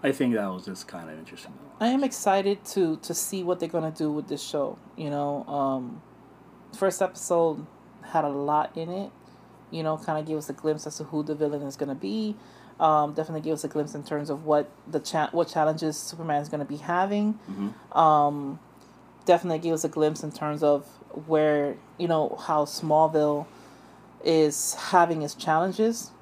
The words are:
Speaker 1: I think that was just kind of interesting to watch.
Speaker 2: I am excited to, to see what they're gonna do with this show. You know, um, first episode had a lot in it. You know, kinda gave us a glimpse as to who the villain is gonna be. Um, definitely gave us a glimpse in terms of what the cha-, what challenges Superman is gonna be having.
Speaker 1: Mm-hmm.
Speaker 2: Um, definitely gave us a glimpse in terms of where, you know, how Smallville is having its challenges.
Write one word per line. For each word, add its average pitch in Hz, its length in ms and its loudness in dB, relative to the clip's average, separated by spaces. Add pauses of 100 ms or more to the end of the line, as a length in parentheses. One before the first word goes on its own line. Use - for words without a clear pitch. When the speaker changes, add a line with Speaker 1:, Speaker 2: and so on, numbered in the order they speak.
Speaker 1:
I 139 80 2
think 127 240 2
that 104 120 0
was 92 180 -8
just 92 220 -12
kind 85 220 -14
of 78 80 -14
interesting - 360 -18
to - 40 -20
watch. - 240 -20
Speaker 2:
I 226 60 2
am 269 160 2
excited 202 640 2
to, 160 320 2
to - 160 -8
see 185 300 -4
what 175 160 0
they're 170 80 -2
gonna 160 240 -2
do 156 200 -2
with 147 160 -4
this 151 160 -6
show. - 340 -4 (180)
You 156 140 -6
know, 143 380 -2
um, 135 540 -2 (760)
first 190 240 0
episode 165 640 0 (380)
had 160 220 0
a 147 40 0
lot 143 480 0
in 165 120 -6
it. 190 220 -8 (600)
You 160 100 -6
know, 156 160 0
kinda 156 240 -4
gave 156 160 -4
us 147 140 -6
a - 20 -4
glimpse 156 320 -2
as 151 120 -10
to 156 80 -8
who 151 180 -4
the 151 100 -4
villain 147 300 0
is 139 120 -8
gonna 139 200 -4
be. 208 400 -4 (440)
Um, 151 340 4
definitely 156 280 -4
gave 156 120 -2
us 143 100 -4
a 151 40 -4
glimpse 151 280 -4
in 143 80 -8
terms 147 260 -4
of 151 160 -4
what 147 220 4 (200)
the 151 120 -2
cha-, 151 320 -2
what 170 160 0
challenges 156 480 0
Superman 160 460 -4
is 151 80 -8
gonna 147 160 -4
be 147 120 -8
having. 202 580 0 (140)
Speaker 1:
Mm-hmm. 196 480 -6
Speaker 2:
Um, 147 600 4 (680)
definitely 170 340 4
gave 165 140 0
us 160 100 -2
a 160 60 2
glimpse 151 340 0
in 151 80 -6
terms 151 320 -2
of 147 220 4 (420)
where, 151 480 4 (220)
you 175 100 -2
know, 160 340 2
how 151 240 2
Smallville 151 800 2 (800)
is 156 520 2
having 170 460 4
its 143 140 -6
challenges. 190 760 0 (100)